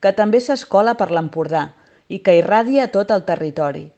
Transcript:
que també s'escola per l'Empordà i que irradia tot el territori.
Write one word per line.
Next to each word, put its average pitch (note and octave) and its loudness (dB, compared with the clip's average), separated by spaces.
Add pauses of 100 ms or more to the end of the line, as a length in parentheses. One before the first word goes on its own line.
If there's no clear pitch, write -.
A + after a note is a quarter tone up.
que G3 2
també G#3+ 2
s'escola A#3 0
per F#3 -2
l'Empordà D#3+ -4 (400)
i F#3+ -8
que F#3 4
irradia A#3 2
tot G3 0
el F#3+ -2
territori. D3+ -6 (100)